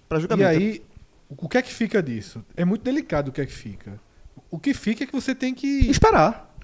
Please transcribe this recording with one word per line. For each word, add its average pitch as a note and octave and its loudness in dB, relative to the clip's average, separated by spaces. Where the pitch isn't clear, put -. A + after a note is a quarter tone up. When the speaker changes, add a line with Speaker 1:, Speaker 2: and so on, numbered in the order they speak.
Speaker 1:
pré-julgamento. E3+ 2
Speaker 2:
E D#3+ 4
aí, G#3 0
o E3 -10
que B3 2
é B3+ 2
que - -10
fica G#3+ 0
disso? A#2 -8
É E3+ 0
muito D3+ 0
delicado E3+ -2
o B2+ -6
que - -6
é C3+ -4
que - -12
fica. G2+ -14
O E3 -8
que C#4 0
fica A#3 -4
é - -6
que - -12
você C4 -2
tem B3+ -4
que C#4 -6
Speaker 3:
Esperar. A3+ 4